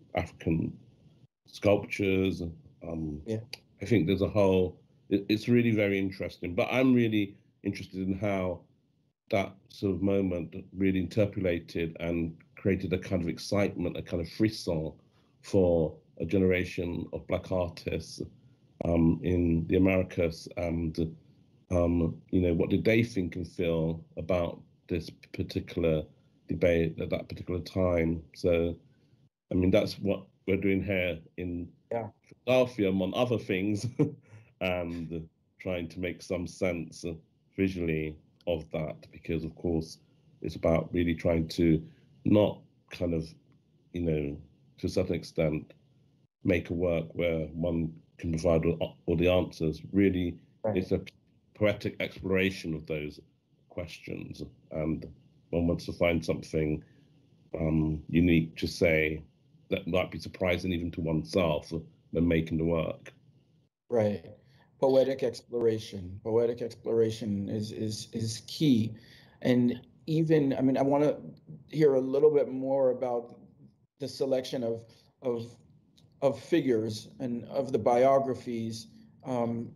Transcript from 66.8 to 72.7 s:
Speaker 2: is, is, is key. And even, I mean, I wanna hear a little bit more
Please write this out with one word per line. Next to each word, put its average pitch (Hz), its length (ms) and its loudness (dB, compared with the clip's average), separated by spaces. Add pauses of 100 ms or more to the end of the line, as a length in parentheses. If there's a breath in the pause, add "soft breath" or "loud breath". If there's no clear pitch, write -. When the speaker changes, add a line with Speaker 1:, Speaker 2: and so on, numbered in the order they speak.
Speaker 2:
is, 110 240 -4
is, 107 400 -6
is 113 340 -6
key. 117 480 2 (480 loud breath)
And 123 380 2 (260)
even, 156 480 2
I - 60 -4
mean, 131 160 4
I 123 60 4
wanna 143 340 2 (520)
hear 147 260 4
a 131 60 4
little 135 320 4
bit 135 160 4
more 131 420 2